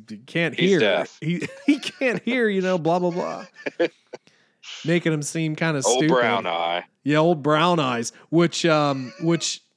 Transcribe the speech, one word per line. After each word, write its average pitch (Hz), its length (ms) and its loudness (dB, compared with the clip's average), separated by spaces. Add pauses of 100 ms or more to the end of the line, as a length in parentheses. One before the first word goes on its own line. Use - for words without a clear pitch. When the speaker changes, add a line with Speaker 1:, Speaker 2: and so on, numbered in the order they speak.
Speaker 1:
he 107 100 -12
can't 147 360 -4
Speaker 2:
He's 180 160 2
Speaker 1:
hear. 185 80 4
Speaker 2:
deaf. 98 420 0
Speaker 1:
He, 165 220 -4 (140)
<laughs> - 100 -20
he 285 140 4
can't - 420 -4
hear, 240 260 0
you 196 120 -2
know, 185 180 0
blah, 165 220 0
blah, 175 100 0
blah." 170 360 -6 (340)
Speaker 2:
<laughs> 165 60 2 (1000)
Speaker 1:
Making 165 280 0
him 151 100 -2
seem 156 340 -4
kinda 165 280 0
Speaker 2:
Old 123 140 2
Speaker 1:
stupid. 156 120 2
Speaker 2:
brown 110 360 2
eye. 85 380 -2 (180)
Speaker 1:
Yeah, 147 160 2
old 160 240 2
brown 156 380 2
eyes, 120 320 -2 (160)
which, 165 380 2
um, 143 460 0 (100)
which 165 400 -2 (140)